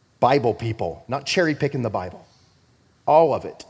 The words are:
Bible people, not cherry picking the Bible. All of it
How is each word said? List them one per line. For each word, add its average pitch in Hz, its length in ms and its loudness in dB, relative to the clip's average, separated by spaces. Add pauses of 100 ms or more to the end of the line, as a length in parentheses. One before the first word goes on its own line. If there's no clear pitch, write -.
(200)
Bible 120 340 4
people, 110 540 -6
not 139 180 -6
cherry 160 300 0
picking 139 260 -2
the 113 80 -2
Bible. 95 340 -8 (800)
All 151 260 6
of 90 120 -4
it - 260 -14